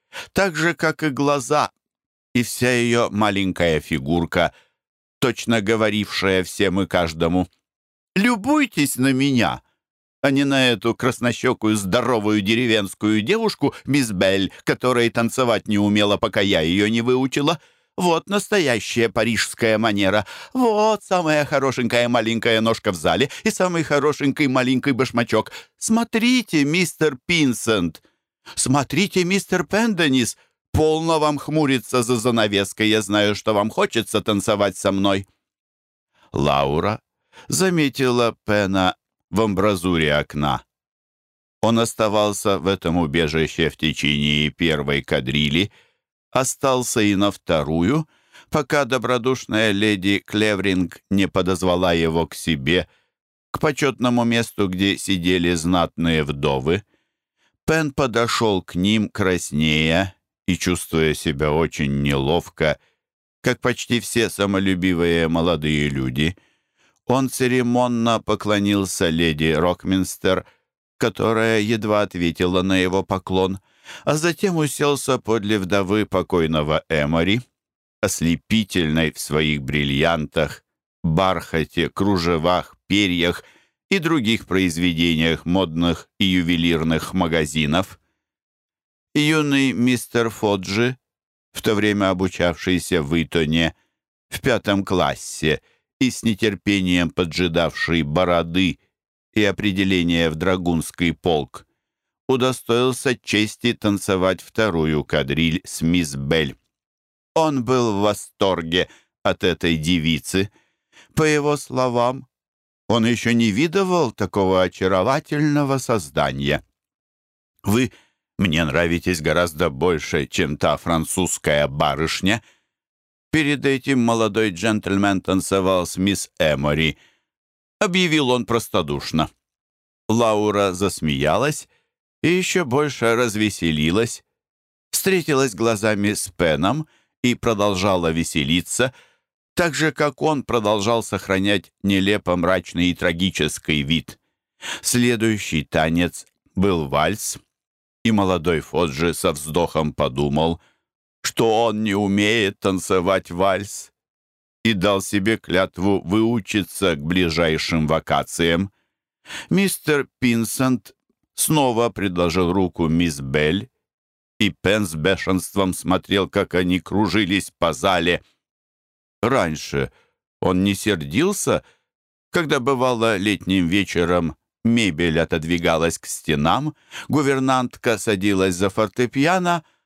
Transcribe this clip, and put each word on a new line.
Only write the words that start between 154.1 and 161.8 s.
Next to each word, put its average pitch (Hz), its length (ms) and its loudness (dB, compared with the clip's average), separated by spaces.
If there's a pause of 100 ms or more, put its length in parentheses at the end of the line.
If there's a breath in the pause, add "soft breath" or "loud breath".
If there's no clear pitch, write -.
и 113 100 2
дал 98 280 0
себе 104 360 0
клятву 92 640 0
выучиться 104 920 0
к 71 80 -10
ближайшим 82 840 0
вакациям. 82 840 0 (800 loud breath)
Мистер 160 580 0 (120)
Пинсент 120 760 0 (400)
снова 131 540 0